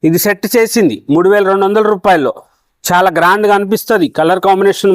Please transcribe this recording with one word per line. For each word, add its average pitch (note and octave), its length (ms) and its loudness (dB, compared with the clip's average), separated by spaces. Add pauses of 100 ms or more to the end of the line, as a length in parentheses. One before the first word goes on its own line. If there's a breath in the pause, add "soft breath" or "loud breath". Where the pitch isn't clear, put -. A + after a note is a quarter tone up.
ఇది E3+ 160 0
సెట్ G#3 320 -4
చేసింది G#3+ 400 0 (180)
మూడు F3 200 2
వేల G#3 180 2
రెండు G3 160 0
వందల G#3+ 240 0
రూపాయల్లో. F3+ 420 0 (500)
చాలా F3+ 260 0 (100)
గ్రాండ్గా G3+ 380 2
అనిపిస్తుంది, G#3+ 500 -2 (100)
కలర్ F3 300 0
కాంబినేషన్ G3 480 2